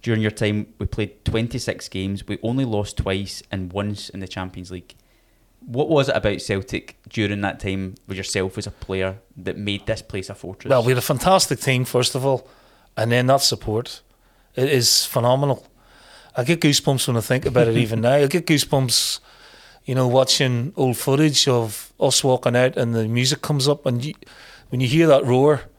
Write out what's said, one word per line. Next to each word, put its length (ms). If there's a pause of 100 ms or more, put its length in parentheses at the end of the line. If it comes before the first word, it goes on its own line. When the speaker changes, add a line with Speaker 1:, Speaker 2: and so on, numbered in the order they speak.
Speaker 1:
during 200
your 100
time, 340 (120)
we 80
played 380
twenty-six 640
games, 380
we 160
only 220
lost 320
twice 460 (100)
and 200
once 360
in 120
the 80
Champions 440
League. 220 (720)
What 240
was 200
it 80
about 240
Celtic 560 (120)
during 340
that 180
time 340 (140)
with 80
yourself 420
as 80
a 60
player 460 (180)
that 200
made 300
this 160
place 260
a 60
fortress? 340
Speaker 2:
Well, 140
we 80
had 80
a 20
fantastic 600
team, 240
first 320
of 100
all, 220 (480)
and 160
then 160
that 140
support, 580 (560)
it 120
is 380
phenomenal. 580 (720)
I 60
get 180
goosebumps 460
when 100
I 40
think 260
about 220
it 80
even 240
Speaker 1:
<laughs> 0
Speaker 2:
now. 140
I 120
get 180
goosebumps, 760 (640)
you 100
know, 140
watching 680
old 200
footage 500
of 540
us 240
walking 320
out 200
and 160
the 140
music 340
comes 280
up 180
and 180
you, 100 (560)
when 100
you 80
hear 180
that 180
roar 380 (160)